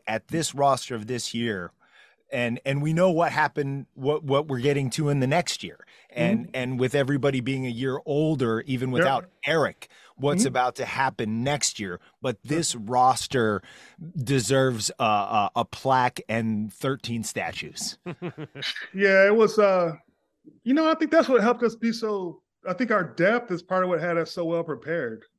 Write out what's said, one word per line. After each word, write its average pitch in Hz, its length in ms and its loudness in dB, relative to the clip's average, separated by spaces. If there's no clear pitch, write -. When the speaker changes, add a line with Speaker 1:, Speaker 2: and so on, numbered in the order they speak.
Speaker 1:
at 110 220 -6
this 156 260 -2
roster 135 400 2
of 107 100 -8
this 120 300 -6
year, 107 360 -2
and, 120 320 -2
and 139 200 -2
we 156 100 0
know 180 160 4
what 165 220 2
happened, 139 640 -2
what, 143 280 -2
what 143 240 2
we're 135 120 -2
getting 139 320 0
to 147 180 -2
in 143 100 2
the 131 80 2
next 165 360 0
year. 85 200 -14
And, 123 360 2
Speaker 2:
Mm-hmm. - 80 -16
Speaker 1:
and 127 240 -4
with 127 140 2
everybody 139 480 2
being 131 240 -4
a 127 40 -4
year 131 360 -4
older, 139 560 0
even 127 280 -4
Speaker 2:
Yep. 127 40 -2
Speaker 1:
without 131 320 2
Eric, 139 420 0
what's 147 260 0
Speaker 2:
Mm-hmm. 240 60 2
Speaker 1:
about 127 280 0
to 127 100 -6
happen 120 580 -2
next 139 360 -2
year. 92 200 -8
But 123 220 -4
Speaker 2:
Sure. 147 140 -2
Speaker 1:
this 160 180 -2
roster 120 840 2
deserves 131 840 2
a, 131 40 2
a, 104 540 2
a 117 80 0
plaque 127 600 0
and 110 460 -2
thirteen 117 500 -4
statues. 82 840 -8
<laughs> - 880 -10
Speaker 2:
Yeah, 190 320 6
it 208 100 6
was, 214 220 4
uh, 185 360 4
you 240 120 0
know, 320 140 4
I 320 60 2
think 320 160 -2
that's 320 180 4
what 226 120 6
helped 233 220 2
us 226 120 0
be 226 160 -2
so, 202 500 -6
I 185 60 -4
think 220 180 -2
our 202 120 2
depth 196 480 0
is 175 120 -4
part 185 200 0
of 180 60 0
what 180 120 0
had 170 160 -2
us 165 140 -2
so 175 140 -4
well 165 180 -2
prepared. 135 600 -6